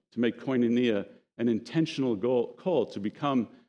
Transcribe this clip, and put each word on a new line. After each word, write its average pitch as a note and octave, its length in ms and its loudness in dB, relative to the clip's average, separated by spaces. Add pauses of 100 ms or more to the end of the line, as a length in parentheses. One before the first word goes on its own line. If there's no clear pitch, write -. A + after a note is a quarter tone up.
(120)
to - 80 -8
make A#2 180 2
koinonia A#2+ 680 2 (320)
an A#2+ 100 0
intentional B2+ 680 0
goal, A#2+ 440 0
call D#3 280 0
to - 120 -10
become A#2+ 480 0 (220)